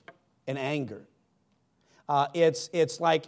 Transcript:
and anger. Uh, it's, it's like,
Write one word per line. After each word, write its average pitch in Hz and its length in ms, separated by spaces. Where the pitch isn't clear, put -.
and 135 100
anger. 135 500
Uh, 143 260
it's, 160 380
it's 160 300
like, 160 260